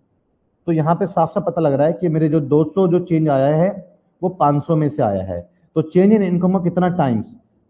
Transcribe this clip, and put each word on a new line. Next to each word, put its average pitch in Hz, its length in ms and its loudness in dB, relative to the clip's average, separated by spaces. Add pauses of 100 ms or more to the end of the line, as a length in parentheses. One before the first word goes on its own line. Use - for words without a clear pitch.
(680)
तो 175 60 -2
यहाँ 160 220 2
पे 185 120 -2
साफ 165 280 -2
साफ 202 120 -4
पता - 140 -2
लग 151 120 2
रहा 139 140 2
है 165 60 2
कि 180 160 -4
मेरे 160 200 0
जो 156 120 0
दो 147 240 2
सौ 185 240 0
जो 175 120 2
change 160 280 0
आया 139 280 2
है, 180 420 -4 (240)
वो 185 60 -2
पाँच 147 360 0
सौ 165 120 0
में 151 120 0
से 143 140 -4
आया 101 200 -2
है। 87 280 -10 (240)
तो 160 80 0
change 190 360 2
in 190 120 0
income 180 220 0
का 185 120 -2
कितना 175 240 0
times, 131 480 -2 (340)